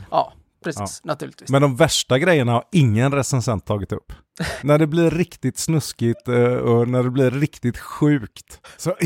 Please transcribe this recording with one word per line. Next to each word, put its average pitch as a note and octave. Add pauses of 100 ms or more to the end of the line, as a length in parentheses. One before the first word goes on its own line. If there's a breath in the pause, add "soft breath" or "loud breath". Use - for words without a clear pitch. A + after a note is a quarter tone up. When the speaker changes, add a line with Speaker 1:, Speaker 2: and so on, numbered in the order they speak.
(100)
Speaker 1:
Ja, - (320)
precis, -
Speaker 2:
Ja. -
Speaker 1:
naturligtvis. C#3+
Speaker 2:
Men C#3
de C#3
värsta C3+
grejerna D3
har A#2+
ingen C3
recensent B2+
tagit G2+
upp. - (260)
Speaker 1:
<laughs> -
Speaker 2:
När D3
det D#3+
blir E3
riktigt -
snuskigt, A#2+
eh, B2 (100)
och A#2+
när B2+
det B2+
blir B2+
riktigt C3
sjukt, - (160 loud breath)
så -
har -